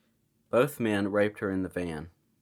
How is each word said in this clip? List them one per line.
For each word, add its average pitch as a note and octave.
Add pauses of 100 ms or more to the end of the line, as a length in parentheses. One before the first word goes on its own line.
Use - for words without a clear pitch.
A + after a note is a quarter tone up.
(500)
Both B2+
men G#2
raped G#2
her G2+
in F#2+
the F2
van, E2+ (320)